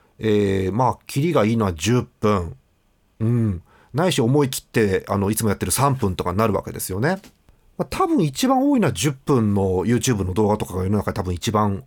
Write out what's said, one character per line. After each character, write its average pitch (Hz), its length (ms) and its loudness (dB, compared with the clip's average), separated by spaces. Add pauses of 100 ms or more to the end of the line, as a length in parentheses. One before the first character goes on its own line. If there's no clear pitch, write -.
(180)
え 98 500 2
ー、 - 20 -2
ま 120 180 0
あ、 - 180 -6
キ - 140 -4
リ 170 120 0
が 117 120 4
い 110 80 2
い 117 40 0
の 107 80 2
は 92 80 0
十 107 300 0 (160)
分。 98 360 0 (640)
う 110 60 -2
ん。 113 380 0 (300)
な 165 140 0
い 175 40 2
し 135 80 0
思 147 240 4
い 131 80 0
切 - 100 -8
っ - 60 -20
て、 101 400 2
あ 98 100 -2
の、 98 140 0
い 107 40 -2
つ 107 80 -2
も 110 60 0
や 95 60 0
っ - 20 -8
て - 80 -4
る 95 60 -2
三 135 240 0
分 98 200 -2
と - 80 -6
か 90 80 -2
に 90 60 -2
な 110 80 2
る 104 80 0
わ - 80 0
け - 100 -10
で - 80 -12
す - 120 -8
よ 92 80 -4
ね。 170 200 -2 (600)
ま 175 60 -4
あ、 - 40 -10
多 - 160 0
分 320 160 2
一 156 260 -2
番 269 220 2
多 285 80 2
い - 20 2
の 196 60 2
は 135 80 0
十 131 200 -2
分 113 420 2
の 95 320 0
YouTube 113 360 0
の 92 120 -4
動 107 120 2
画 104 120 2
と - 80 -6
か 92 80 -10
が 92 80 -4
世 95 80 -2
の 104 80 0
中 95 120 -4
で - 40 -10
多 101 80 -4
分 90 100 -4
一 87 160 -4
番 104 380 0